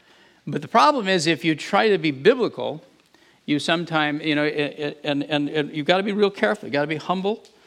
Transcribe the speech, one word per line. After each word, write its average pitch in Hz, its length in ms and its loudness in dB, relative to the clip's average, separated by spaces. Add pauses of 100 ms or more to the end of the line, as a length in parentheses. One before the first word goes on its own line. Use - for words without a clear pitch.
(460)
but 147 160 -6
the 151 60 -12
problem 262 380 2
is, 185 200 2
if 165 180 0
you 160 100 2
try 208 360 2
to 190 80 4
be 156 120 -2
biblical, 147 720 0 (640)
you 147 120 2
sometime, 156 640 0
you 156 160 0
know, 147 80 2
it, 151 100 -2
it, 147 480 -6
and, 143 220 -2
and, 147 240 -2
and 151 260 -2
you've 147 120 -6
gotta 185 180 2
be 208 80 -2
real 202 180 2
careful. 208 380 -2
You 113 40 -12
gotta 143 140 0
be 156 100 -4
humble. 190 480 -4 (220)